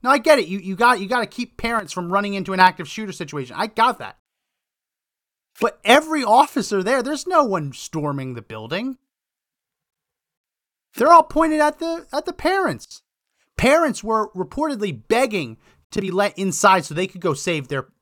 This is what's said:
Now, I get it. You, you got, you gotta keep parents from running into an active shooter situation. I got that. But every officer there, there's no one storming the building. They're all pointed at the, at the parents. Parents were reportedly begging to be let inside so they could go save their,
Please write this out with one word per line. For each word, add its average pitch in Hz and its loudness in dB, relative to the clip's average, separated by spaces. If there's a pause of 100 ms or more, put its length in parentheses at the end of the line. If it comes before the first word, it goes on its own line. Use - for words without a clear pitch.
Now, 247 0
I 277 6
get 294 6
it. 170 -2
You, 190 -6
you 185 -8
got, 233 4
you 190 -8
gotta 240 -2
keep - -10
parents 226 -4
from 175 -6
running 202 0
into 190 -6
an 185 -2
active 180 4
shooter 214 -10
situation. 143 -10
I 208 -4
got 226 0
that. 101 -14 (1400)
But - -2
every 302 4
officer 233 2
there, 247 0
there's 277 -6
no 349 2
one 170 -2
storming 139 -6
the 120 -10
building. 156 -8 (2000)
They're 302 6
all 330 10
pointed 311 0
at 302 0
the, 330 -8
at 294 -6
the 349 -8
parents. 339 -4 (540)
Parents 285 2
were 214 -2
reportedly 202 -4
begging 214 -2 (340)
to 202 -4
be 190 -4
let 196 -2
inside 190 2
so - -12
they 180 -2
could 185 -14
go 160 0
save 151 -6
their, 139 -8 (120)